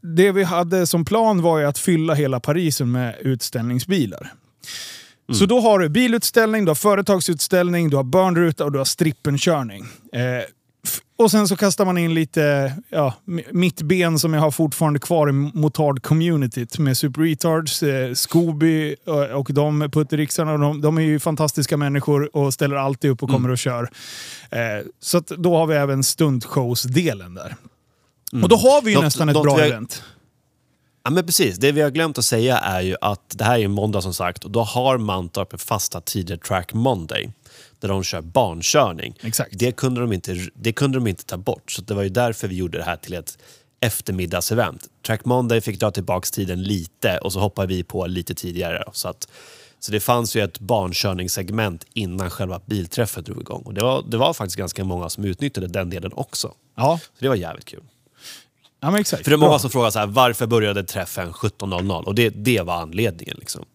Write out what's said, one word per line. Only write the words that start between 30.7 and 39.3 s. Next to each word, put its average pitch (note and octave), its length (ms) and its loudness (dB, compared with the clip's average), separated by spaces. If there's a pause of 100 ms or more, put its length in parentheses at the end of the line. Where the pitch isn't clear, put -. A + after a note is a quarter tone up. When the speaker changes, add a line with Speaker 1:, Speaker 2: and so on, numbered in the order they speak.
Speaker 2:
Ja, B2 60 -2
men E3+ 160 2
precis. D3+ 320 0
Det C3+ 140 4
vi C#3+ 80 2
har D3 100 4
glömt D#3 280 -2
att A2+ 60 0
säga A#2+ 340 2
är F#2 220 -2
ju F#2 200 -2
att - 380 -4
det A2 60 -2
här A#2+ 140 4
är A2 60 2
en G2 60 0
måndag, G2+ 320 -2
som F2+ 120 -6
sagt, F2+ 300 -4
och G2+ 60 -12
då A2+ 120 0
har B2+ 360 2
Mantorp F#2+ 540 -4
en F#2+ 60 -14
fasta - 420 -4
tider F2 360 -6
Track F2+ 380 -4
Monday G#2+ 560 -2 (500)
där G#2 80 -6
de G2 160 -2
kör F2+ 160 -8
barnkörning. F2 1040 0
Speaker 1:
Exakt. A2+ 360 -6